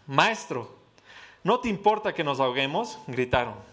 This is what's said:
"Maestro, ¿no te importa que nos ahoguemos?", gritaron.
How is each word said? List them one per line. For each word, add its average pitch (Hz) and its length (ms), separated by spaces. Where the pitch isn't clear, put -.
"Maestro, 147 680
¿no 233 160
te 247 80
importa 208 440
que 170 120
nos 139 160
ahoguemos?", 139 680
gritaron. 123 480